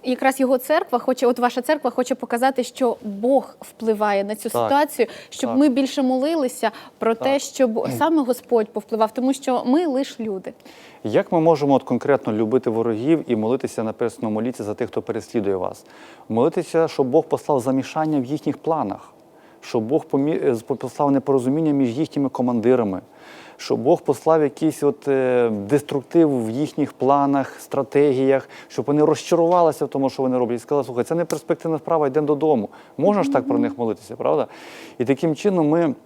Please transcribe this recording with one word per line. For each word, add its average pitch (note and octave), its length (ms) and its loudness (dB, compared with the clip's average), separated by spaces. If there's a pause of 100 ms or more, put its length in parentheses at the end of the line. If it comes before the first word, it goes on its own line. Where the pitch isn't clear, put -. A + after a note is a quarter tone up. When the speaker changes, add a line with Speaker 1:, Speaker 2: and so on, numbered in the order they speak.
Speaker 1:
якраз B3+ 340 0
його C4 180 2
церква D4+ 420 -2
хоче, B3+ 280 0
от A#3+ 120 2
ваша A#3+ 220 0
церква D4 280 0
хоче B3 260 -2
показати, B3+ 480 -2
що A#3+ 380 -2
Бог G#3+ 600 -2
впливає G#3 640 -2
на G#3 120 -6
цю A3+ 140 -8
Speaker 2:
Так. - 20 -6
Speaker 1:
ситуацію, C#4 560 0 (220)
щоб - 200 -4
Speaker 2:
Так. A#3+ 100 2
Speaker 1:
ми D4 100 6
більше C4+ 320 0
молилися C4 720 0 (280)
про A3+ 160 2
те, B3+ 180 0
Speaker 2:
Так. C#4 80 0
Speaker 1:
щоб A3+ 460 -2 (100)
саме D#4 260 2
Господь A#3 440 0
повпливав, A3 440 -2
тому C4 220 0
що B3+ 320 -2
ми D#4+ 220 2
лиш C4 320 -4
люди. G3+ 340 -8 (500)
Speaker 2:
Як C#3 280 0
ми F3 80 4
можемо D3 340 4
от B2 100 2
конкретно B2+ 500 0
любити A2+ 360 0
ворогів A#2 580 0
і A#2+ 80 0
молитися, A2+ 480 -2
написано: A2 480 -4
«Моліться A2+ 320 -4
за G#2 100 -6
тих, A#2 140 -4
хто A2+ 140 -4
переслідує G2+ 540 -4
вас»? F#2+ 300 -6 (440)
Молитися, D#3+ 580 0
щоб C3+ 200 0
Бог D3 180 4
послав C#3 340 -2
замішання C3+ 600 -2
в B2 60 -4
їхніх D3 320 -4
планах, D3+ 560 -4 (480)
щоб A#2 220 -4
Бог C#3+ 220 -2
помі-, D3 400 0
е, C3 100 2
з-, G#2+ 60 -8
послав C3+ 500 -2
непорозуміння C#3 600 0
між C#3 180 2
їхніми C#3 400 -2
командирами, A#2+ 720 0 (560)
щоб A#2+ 220 -4
Бог D3+ 220 2
послав D#3 420 2
якийсь D3 400 -2
от, C#3+ 240 0
е, B2+ 420 2
деструктив C3+ 960 0
в A2 40 -4
їхніх C#3+ 440 -4
планах, C#3 680 0
стратегіях, C3+ 920 0 (180)
щоб - 180 -6
вони D3+ 200 4
розчарувалися E3 800 2
в - 20 -10
тому, C3+ 220 -2
що C3 140 -4
вони B2+ 140 0
роблять, A#2+ 220 0
і - 20 -10
сказали: C#3+ 240 -2
«Слухай, A#2+ 180 -4
це E3 120 -2
не E3+ 100 -2
перспективна D#3+ 520 -4
справа, D3+ 300 0
йдемо D3 200 0
додому». C#3+ 420 2 (280)
Можна G3 260 2
ж C#4 80 0
так C4 160 0
про C#4+ 120 0
них - 180 -2
молитися, - 380 -6
правда? C3+ 320 0 (500)
І A#2+ 80 -2
таким C#3+ 300 0
чином F3 340 2
ми D#3+ 260 2 (100)